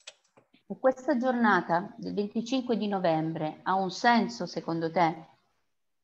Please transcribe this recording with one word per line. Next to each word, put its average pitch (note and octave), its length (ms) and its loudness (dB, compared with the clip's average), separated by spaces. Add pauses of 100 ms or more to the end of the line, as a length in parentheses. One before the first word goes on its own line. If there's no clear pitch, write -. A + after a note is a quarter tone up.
(640)
E G3 140 -10
questa C4 380 0
giornata A3+ 800 2
del F3+ 160 -8
venticinque A#3 640 -2
di G#3 100 -2
novembre D#3+ 760 -2
ha F#3 120 0
un F#3+ 160 0
senso A3 540 2
secondo E3 440 -4
te? E3 380 0 (760)